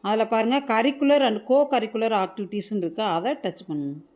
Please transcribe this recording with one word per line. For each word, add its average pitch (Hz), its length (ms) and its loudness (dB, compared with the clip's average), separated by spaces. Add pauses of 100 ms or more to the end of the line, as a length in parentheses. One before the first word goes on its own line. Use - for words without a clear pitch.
அதுல 220 160 2 (100)
பாருங்க, 226 240 2 (140)
curricular 277 460 2 (100)
and 220 100 0 (100)
co-curricular 226 640 2 (140)
activities-ன்னு 202 600 -6
இருக்கு, 170 180 -4 (120)
அதை 196 160 -2 (140)
டச் - 240 -6
பண்ணுங்க. 147 280 -6 (180)